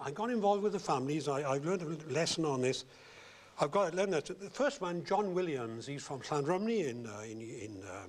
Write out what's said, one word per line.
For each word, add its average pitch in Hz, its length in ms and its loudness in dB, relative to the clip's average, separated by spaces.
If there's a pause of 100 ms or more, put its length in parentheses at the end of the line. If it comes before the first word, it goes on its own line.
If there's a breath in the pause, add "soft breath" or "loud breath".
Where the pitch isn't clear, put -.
I 202 80 -4
got 214 200 -2
involved 202 320 4
with 208 100 2
the 196 60 0
families. 147 500 0
I, 143 200 0
I've 143 180 2
learned 180 160 0
a 160 300 -6
lesson 160 340 0
on 135 160 2
this. 127 240 0 (760 loud breath)
I've 151 100 4
got 190 220 4
a 180 40 -4
lesson. 180 440 2
The 196 80 -10
first - 320 0
one, 175 240 -2
John 196 300 2
Williams, 123 520 0
he's 139 160 -6
from 135 180 -6
Llanrumney 180 680 2
in, 120 180 -4
uh, 104 140 -8
in, 110 220 -8
in, 107 420 -10
uh, 95 240 -10